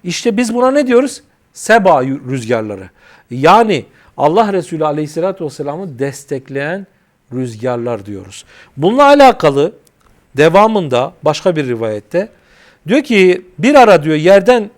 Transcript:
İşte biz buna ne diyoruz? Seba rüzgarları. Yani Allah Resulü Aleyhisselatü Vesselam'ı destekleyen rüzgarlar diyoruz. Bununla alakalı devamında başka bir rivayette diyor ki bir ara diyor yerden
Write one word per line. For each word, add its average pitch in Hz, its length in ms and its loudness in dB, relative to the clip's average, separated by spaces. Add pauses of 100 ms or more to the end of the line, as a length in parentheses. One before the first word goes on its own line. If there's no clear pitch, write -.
İşte 196 320 -4
biz 233 180 -2
buna 254 160 0
ne 277 160 0
diyoruz? 254 360 0 (300)
Seba 185 520 2
rüzgarları. 117 840 -6 (400)
Yani 170 540 2 (320)
Allah 190 360 0
Resulü 165 320 -4
Aleyhisselatü 156 600 -6
Vesselam'ı 147 540 -10
destekleyen 139 880 -8 (460)
rüzgarlar 120 760 -6
diyoruz. 98 380 -16 (320)
Bununla 214 280 2
alakalı 233 680 4 (640)
devamında 160 760 2 (100)
başka 160 340 -2
bir 139 120 -4
rivayette 113 600 -6 (600)
diyor 269 140 0
ki 185 440 2 (120)
bir 247 160 2
ara 208 280 6
diyor 156 140 -2
yerden 196 600 2